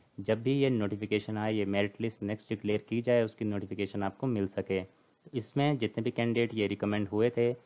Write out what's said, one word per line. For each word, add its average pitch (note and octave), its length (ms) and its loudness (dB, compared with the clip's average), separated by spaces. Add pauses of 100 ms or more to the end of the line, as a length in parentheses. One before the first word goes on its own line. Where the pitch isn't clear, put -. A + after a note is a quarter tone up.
(180)
जब A2 240 0
भी C3+ 180 2
ये C3+ 100 4
notification G#2+ 680 0
आए, A2 160 0
ये G#2 120 0
merit G2+ 340 0
list A2+ 220 -4
next G#2 260 -6
declare G#2 400 -2
की A#2 140 0
जाए, A#2+ 220 4
उसकी A2 200 -4
notification G2+ 580 -2
आपको G2 260 -4
मिल G#2 200 2
सके। F#2+ 340 -2 (520)
इसमें C#3 440 0
जितने A2+ 260 -2
भी A#2+ 60 0
candidate A#2 440 0
ये G#2+ 120 2
recommend G#2 420 0
हुए G#2+ 220 2
थे, A#2+ 240 2 (120)